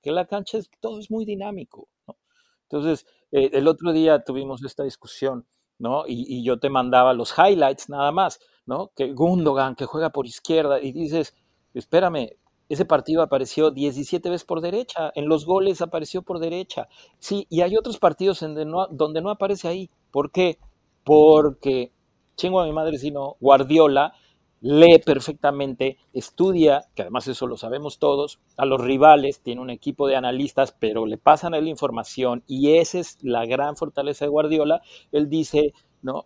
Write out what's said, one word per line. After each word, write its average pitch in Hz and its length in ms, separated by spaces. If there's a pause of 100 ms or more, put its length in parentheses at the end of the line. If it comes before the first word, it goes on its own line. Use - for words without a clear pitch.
que 143 100
la 175 140
cancha 202 320
es, 202 140 (100)
todo 220 180
es 214 120
muy 220 160
dinámico, 202 600 (200)
¿no? - 80 (460)
Entonces, 147 440 (240)
eh, 135 220
el 139 160
otro 160 240
día 156 320
tuvimos 135 400
esta 135 200
discusión, 131 640 (320)
¿no? 127 280
Y, 123 200
y 123 160
yo 120 160
te 139 120
mandaba 127 420
los 117 260
highlights 160 520
nada 143 200
más, 175 300 (240)
¿no? 180 320
Que 135 160
Gundogan, 139 640
que 139 80
juega 156 260
por 135 160
izquierda, 143 540
y 135 120
dices, 156 440 (380)
"Espérame, 160 560 (380)
ese 151 160
partido 160 380
apareció 147 480
diecisiete 143 600
veces 175 160
por 165 160
derecha, 175 520
en 147 140
los 151 160
goles 190 380
apareció 170 400
por 175 180
derecha". 175 480 (320)
Sí, 202 280
y 165 120
hay 185 160
otros 220 220
partidos 185 440
en 156 120
de 151 100
no, 170 240
donde 156 320
no 190 100
aparece 196 380
ahí. 180 220 (200)
¿Por 143 220
qué? 180 260 (460)
Porque, 147 880 (440)
chingo 185 240
a 175 40
mi 156 80
madre 156 260
si 143 140
no, 139 260
Guardiola 139 760 (460)
lee 156 380
perfectamente, 139 1000 (140)
estudia, 156 720 (140)
que 147 60
además 117 260
eso 127 180
lo 120 100
sabemos 135 440
todos, 147 400 (160)
a 135 80
los 131 160
rivales, 139 600
tiene 123 200
un 127 100
equipo 139 380
de 135 80
analistas, 127 640
pero 110 260
le 110 120
pasan 160 360
a 156 40
él 156 100
información, 123 800
y 139 240
esa 170 260
es - 240
la 120 240
gran 139 300
fortaleza 143 480
de 143 60
Guardiola. 151 500 (320)
Él 147 160
dice, 151 460 (280)
¿no? 131 240